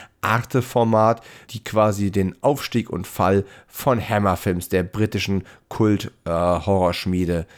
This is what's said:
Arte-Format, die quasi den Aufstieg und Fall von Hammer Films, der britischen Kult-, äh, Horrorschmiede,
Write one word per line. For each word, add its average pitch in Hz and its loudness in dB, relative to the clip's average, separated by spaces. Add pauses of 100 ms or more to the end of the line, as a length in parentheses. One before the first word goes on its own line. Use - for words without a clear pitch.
(200)
Arte-Format, 113 2 (300)
die 110 -12
quasi 101 0
den 95 0
Aufstieg 131 0
und 87 -8
Fall 98 2 (220)
von - -2
Hammer 101 0
Films, 90 -4
der 90 0
britischen 98 -2 (260)
Kult-, 107 0 (140)
äh, 87 -4
Horrorschmiede, 87 0 (120)